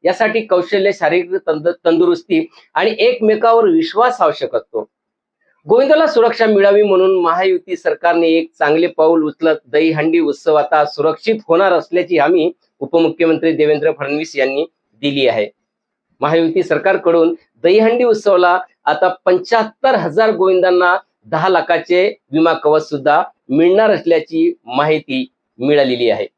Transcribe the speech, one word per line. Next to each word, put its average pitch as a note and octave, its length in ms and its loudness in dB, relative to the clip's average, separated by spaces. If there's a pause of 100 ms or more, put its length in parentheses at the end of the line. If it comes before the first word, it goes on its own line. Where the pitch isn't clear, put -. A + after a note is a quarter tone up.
यासाठी A3 360 -2
कौशल्य, F#3+ 520 0
शारीरिक F3 420 -2 (120)
तंद-, D#3+ 260 -2 (120)
तंदुरुस्ती E3+ 640 0 (240)
आणि G3+ 240 -2
एकमेकावर A3+ 680 2
विश्वास G3 560 0
आवश्यक D3 340 -2
असतो. G#2+ 360 -6 (800)
गोविंदाला C#4 380 4
सुरक्षा A3+ 400 0
मिळावी G3+ 360 4
म्हणून F#3+ 380 2
महायुती F3 560 -2
सरकारने E3+ 520 -2
एक E3 300 0
चांगले D#3 280 0
पाऊल E3 360 0
उचलत D#3 340 -2 (100)
दहीहंडी D#3+ 520 0
उत्सव D#3 360 -2
आता D3+ 300 2
सुरक्षित D#3 500 -4 (140)
होणार F#3 240 2
असल्याची E3+ 460 -2
हमी D#3+ 340 0 (260)
उपमुख्यमंत्री E3 720 -2
देवेंद्र D3+ 460 0
फडणवीस D3 380 -8
यांनी C3+ 300 -2 (340)
दिली C#3 280 -2
आहे. A2 200 -2 (720)
महायुती E3 420 0
सरकारकडून E3 720 0 (280)
दहीहंडी A3 420 2
उत्सवाला F#3 560 2 (240)
आता D#3 240 0
पंच्याहत्तर G#3+ 840 -2
हजार F#3+ 360 0
गोविंदांना F3+ 680 2 (300)
दहा D#3+ 220 -2
लाखाचे F3 680 0 (160)
विमा D#3+ 200 2
कवच D#3 360 0
सुद्धा D3 340 0 (260)
मिळणार F3+ 420 2
असल्याची E3 760 -2
माहिती C3+ 680 -4 (260)
मिळालेली B2+ 520 0
आहे. G2+ 160 -4 (120)